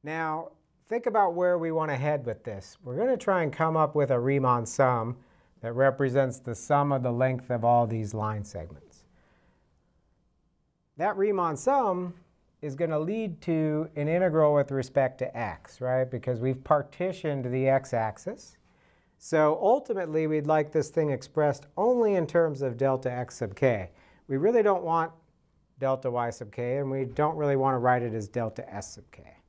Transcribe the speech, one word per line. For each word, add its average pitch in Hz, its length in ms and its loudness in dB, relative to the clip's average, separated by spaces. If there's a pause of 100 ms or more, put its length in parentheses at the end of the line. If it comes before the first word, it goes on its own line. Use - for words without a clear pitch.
Now, 160 480 -6 (360)
think 233 180 -4
about 208 280 2
where 180 240 2
we 165 140 -2
wanna 156 240 0
head 139 300 -2
with 113 180 -6
this. 98 400 -12
We're 127 140 -8
gonna 247 200 0
try 190 260 0
and 147 80 -2
come 160 260 -2
up 151 180 0
with 143 160 2
a 123 80 2
Riemann 127 460 2
sum 123 520 0 (440)
that 117 120 -6
represents 135 640 2
the 120 140 -10
sum 143 380 0
of 135 100 0
the 123 100 -2
length 127 380 0
of 117 140 -2
all 120 240 4
these 110 260 -4
line 107 300 -4
segments. 80 640 -14 (1900)
That 190 180 -2
Riemann 190 400 0
sum 185 600 0 (460)
is 143 140 -8
gonna 160 240 -2
lead 196 420 -4
to 156 540 0
an 147 120 -2
integral 160 460 4
with 139 160 2
respect 135 500 0
to - 180 -6
x, 104 440 -8
right? 127 240 0
Because 123 360 -4
we've 131 220 -2
partitioned 147 840 -2
the 131 240 0
x-axis. 131 880 -2 (600)
So 156 440 2
ultimately, 185 680 0
we'd 151 200 0
like 151 240 2
this 151 180 0
thing 151 220 0
expressed 143 560 -2 (100)
only 220 380 2
in 170 120 0
terms 156 360 2
of 123 120 -2
delta 131 360 0
x 123 260 -8
sub 101 180 -6
k. 107 360 0 (360)
We 135 100 -2
really 220 260 4
don't 190 200 2
want 165 300 0 (640)
delta 131 320 -2
y 120 220 -2
sub 107 200 -14
k, 123 280 -4
and 139 120 -4
we 135 140 -2
don't 151 320 0
really 143 180 2
wanna 135 240 2
write 123 220 4
it 117 140 -4
as 107 120 -6
delta 113 440 -6
s - 240 -12
sub - 160 -20
k. - 260 -20 (120)